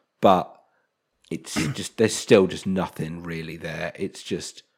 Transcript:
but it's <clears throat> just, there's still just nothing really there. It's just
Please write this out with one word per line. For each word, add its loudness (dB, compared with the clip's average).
but 4
it's -10
<clears throat> -4
just, -10
there's 2
still 6
just -6
nothing -6
really -10
there. -8
It's -8
just -8